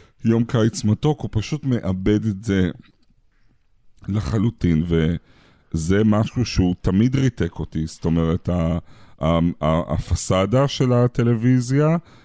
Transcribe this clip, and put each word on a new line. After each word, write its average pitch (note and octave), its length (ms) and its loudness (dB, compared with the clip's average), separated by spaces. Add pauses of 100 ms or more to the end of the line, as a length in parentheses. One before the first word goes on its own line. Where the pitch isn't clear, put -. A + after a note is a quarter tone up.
(240)
יום A#2 200 2
קיץ A2+ 400 0
מתוק, C#3+ 360 0
הוא - 120 -8
פשוט C#3 320 -4
מאבד G#2 600 0
את G#2 180 -4
זה F#2+ 260 0 (1400)
לחלוטין, F#2+ 800 0
וזה E2 1160 -2
משהו G#2+ 400 2
שהוא F#2 360 0
תמיד A#2 360 2
ריתק B2+ 420 -2
אותי, D#2+ 280 -6
זאת - 180 -14
אומרת, E2 440 0
ה-, E2+ 300 -2 (420)
ה-, E2 180 2 (220)
ה-, D#2 340 -2
הפסאדה G2 760 0
של B2+ 240 0
הטלוויזיה, B2 1040 2 (280)